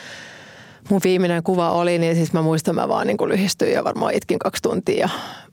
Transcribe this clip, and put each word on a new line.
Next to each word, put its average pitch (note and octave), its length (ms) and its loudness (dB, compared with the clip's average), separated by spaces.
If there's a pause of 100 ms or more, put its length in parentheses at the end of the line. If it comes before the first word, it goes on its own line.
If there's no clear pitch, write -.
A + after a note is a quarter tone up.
(880)
mun G3 140 4
viimeinen F3+ 400 2
kuva F3 280 2
oli, F3 280 2
niin E3 160 2
siis E3 180 0
mä E3 80 2
muistan, D#3+ 340 2
mä - 120 0
vaan - 200 0
niin G#3 100 0
kuin - 120 0
lyhistyin - 440 0
ja - 100 2
varmaan - 300 -2
itkin - 260 -2
kaksi - 220 -4
tuntia. - 380 0
Ja - 100 0 (440)